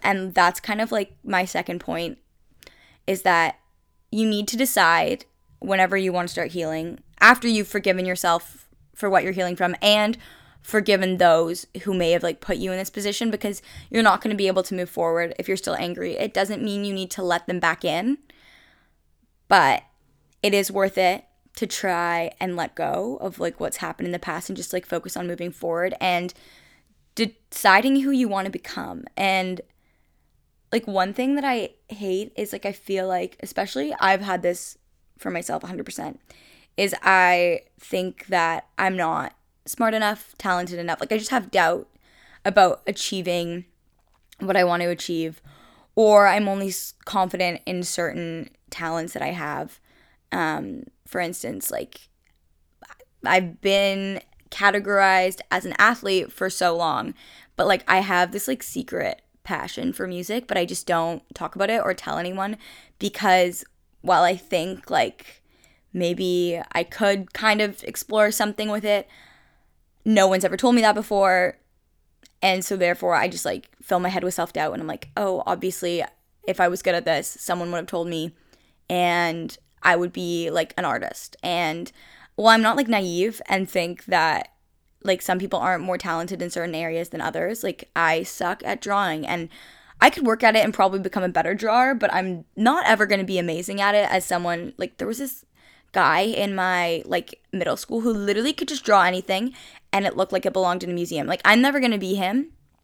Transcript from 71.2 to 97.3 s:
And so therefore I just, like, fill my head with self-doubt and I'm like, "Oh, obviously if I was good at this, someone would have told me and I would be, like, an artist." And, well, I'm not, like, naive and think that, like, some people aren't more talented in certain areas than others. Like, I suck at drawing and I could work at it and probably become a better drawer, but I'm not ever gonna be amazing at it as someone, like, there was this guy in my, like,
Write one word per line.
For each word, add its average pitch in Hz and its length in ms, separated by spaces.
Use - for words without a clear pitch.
And 190 240
so 202 100
therefore 175 380
I 165 140
just, - 180
like, - 240
fill 180 200
my 180 100
head 185 140
with 180 100
self-doubt 165 400
and 147 80
I'm 156 60
like, - 280
"Oh, 196 300
obviously 175 580
if 190 120
I 180 80
was 175 140
good 180 140
at 170 100
this, - 340
someone 175 320
would 175 60
have 160 80
told 170 220
me 165 260
and 175 640
I 175 120
would 175 160
be, 170 380
like, 170 280
an 180 80
artist." - 580
And, 170 480
well, 214 120
I'm 226 160
not, 226 140
like, 269 100
naive 196 600
and 190 220
think 175 360
that, 165 420
like, 185 180
some 185 160
people 185 220
aren't 180 240
more 180 160
talented 175 420
in 175 80
certain 170 240
areas 165 360
than - 120
others. 175 420
Like, - 320
I 165 280
suck 185 420
at - 160
drawing 190 460
and 165 200
I 277 60
could 294 160
work 220 160
at 220 140
it 220 80
and 208 100
probably 196 240
become 190 240
a 180 80
better 170 240
drawer, 233 400
but 220 180
I'm 185 340
not 254 320
ever 208 180
gonna 196 180
be 185 140
amazing 175 440
at 202 120
it 208 160
as 185 160
someone, 175 520
like, 185 200
there - 100
was 226 120
this - 260
guy 165 300
in 202 340
my, 180 500
like, - 340